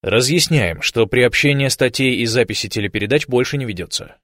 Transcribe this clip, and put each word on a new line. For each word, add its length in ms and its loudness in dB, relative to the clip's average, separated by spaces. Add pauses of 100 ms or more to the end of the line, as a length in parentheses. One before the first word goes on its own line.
Разъясняем, 760 0
что 260 0
приобщение 600 2
статей 500 0
и 80 0
записи 420 0
телепередач 580 -2
больше 300 0
не 80 -4
ведётся. 600 -8